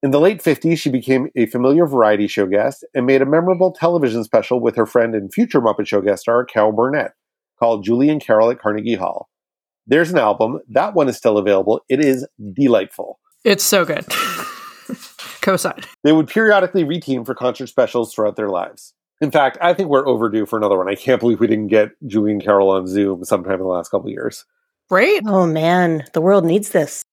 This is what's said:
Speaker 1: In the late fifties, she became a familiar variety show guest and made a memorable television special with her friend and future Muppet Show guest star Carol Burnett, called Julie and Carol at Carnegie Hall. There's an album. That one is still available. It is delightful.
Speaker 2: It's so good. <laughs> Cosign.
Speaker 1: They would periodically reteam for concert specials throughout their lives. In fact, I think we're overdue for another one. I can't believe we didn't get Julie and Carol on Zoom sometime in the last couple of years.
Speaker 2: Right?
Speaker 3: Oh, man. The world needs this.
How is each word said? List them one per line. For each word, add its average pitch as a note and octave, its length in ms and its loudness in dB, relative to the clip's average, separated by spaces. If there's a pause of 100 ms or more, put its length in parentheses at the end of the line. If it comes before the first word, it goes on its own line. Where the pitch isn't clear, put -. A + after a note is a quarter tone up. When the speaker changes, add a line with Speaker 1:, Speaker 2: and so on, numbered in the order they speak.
Speaker 1:
In C#3 80 0
the C#3+ 100 4
late F#3 200 2
fifties, D#3+ 400 0
she - 80 -4
became C3 480 -2
a B2 80 2
familiar C3+ 420 2
variety G#2+ 400 2
show G#2 200 -2
guest G#2+ 360 -2 (120)
and B2 100 -2
made C3 160 4
a C3+ 60 0
memorable F3 460 2
television C#3+ 520 0
special A#2+ 340 0
with A#2 160 -2
her A2+ 120 0
friend A#2 280 0
and G2 160 -6
future G3+ 300 0
Muppet G#2+ 260 -2
Show G#2 140 0
guest F#2+ 220 -2
star A#2+ 240 0
Carol A2 260 2
Burnett, B2 400 -2 (460)
called A2+ 260 -2
Julie A#2+ 240 2
and D3+ 160 -2
Carol A2+ 240 2
at B2 100 -4
Carnegie G#2+ 360 -4
Hall. F2+ 340 -8 (580)
There's D#3 240 2
an F3 80 0
album. A2 420 0 (100)
That E3+ 240 0
one D3 160 2
is A2+ 80 -8
still A2 180 2
available. G2+ 540 0
It C3+ 120 2
is C3+ 240 0 (280)
delightful. A2+ 680 0 (240)
Speaker 2:
It's G3+ 200 2
so F#3+ 200 2
good. - 260 -6
<laughs> - 60 -6 (1200)
Cosign. - 460 -2 (180)
Speaker 1:
They D3+ 80 6
would D#3 140 4
periodically G3 580 2
reteam C#3 400 -6
for B2+ 100 -6
concert B2 340 -4
specials A#2 440 -2
throughout G#2+ 240 -2
their G#2 140 -4
lives. - 420 -8 (300)
In D3+ 80 -2
fact, C3+ 320 2
I F3 100 2
think F3 160 -2
we're C#3 180 2
overdue A2+ 380 0
for A2+ 140 -6
another G2+ 180 2
one. F#2 140 -2
I G2+ 60 -4
can't B2+ 220 0
believe A#2 220 0
we A#2 60 2
didn't G#2+ 220 -2
get G#2+ 240 2 (140)
Julie G#2+ 260 0
and G2 120 -4
Carol G2 240 4
on F#2+ 180 0
Zoom F#2+ 380 -2
sometime F#2+ 300 -2
in F2+ 60 -4
the F#2+ 60 -6
last F2+ 240 -4
couple - 180 -4
of G#2+ 40 -10
years. - 320 -10 (460)
Speaker 2:
Right? C#4+ 360 2
Speaker 3:
Oh, F#3+ 200 2
man. E3 680 0
The - 80 0
world F#3 240 4
needs F#3 260 0
this. - 320 -2 (100)